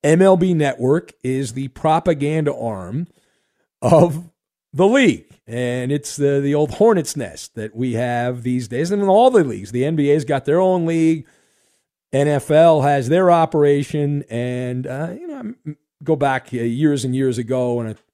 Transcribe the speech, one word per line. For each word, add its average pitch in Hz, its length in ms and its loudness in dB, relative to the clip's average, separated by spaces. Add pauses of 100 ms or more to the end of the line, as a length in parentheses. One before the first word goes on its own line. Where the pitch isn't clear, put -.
M 160 160 4
L 190 160 6
B 180 160 2
Network 147 580 0 (120)
is 131 280 -4
the 135 180 -10
propaganda 156 840 0
arm 117 520 -8 (760)
of 165 480 4 (420)
the 175 160 2
league. 226 380 2 (220)
And 123 440 -4
it's 143 240 -6
the, 143 260 0
the 139 140 -2
old 147 200 -2
hornet's 208 420 0
nest 87 380 -12
that 110 200 -10
we 123 180 -4
have 120 500 -4
these 123 240 -4
days. 143 240 -4
And 202 100 -2
in 196 80 0
all 233 220 6
the 208 120 4
leagues, 101 280 -6
the 123 120 0
N 160 140 -2
B 143 140 2
A's 147 120 2
got 135 220 -4
their 156 160 2
own 185 240 0
league. 165 420 -2 (840)
N 143 140 2
F 147 240 -2
L 156 320 6
has 139 260 0
their 180 220 4
operation. 147 960 0
And, 123 580 -6
uh, 143 220 -8 (100)
you 349 80 -16
know, 302 80 -12
I 269 40 -14
m-, 214 380 -14 (260)
go 156 120 0
back, 135 380 -2
uh, 123 40 -6
years 123 460 0
and 127 120 -2
years 131 220 0
ago, 123 420 -2
and 113 100 -6
I 104 60 -10 (180)